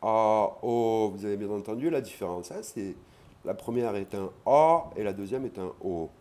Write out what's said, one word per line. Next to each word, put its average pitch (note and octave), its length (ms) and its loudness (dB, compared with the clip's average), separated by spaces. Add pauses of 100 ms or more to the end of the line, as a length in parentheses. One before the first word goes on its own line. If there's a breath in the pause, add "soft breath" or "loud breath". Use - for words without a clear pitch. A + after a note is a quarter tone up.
A, A2 600 4
O, A2+ 520 2
vous G2 100 -10
avez G#2 120 0
bien G2+ 140 -4
entendu A2 400 -2
la D#3 100 0
différence, F2+ 520 -6
hein, G3 100 -10
c'est, G2 340 -8 (480 loud breath)
la F#2+ 100 -2
première A#2 420 -2
est G2 180 -6
un G2 160 -4 (160)
A D#3 380 6 (120)
et G2+ 60 -4
la G#2 100 -2
deuxième G2+ 320 -6
est G#2+ 140 -8
un F#2 140 -6 (120)
O. E2+ 260 -4 (100)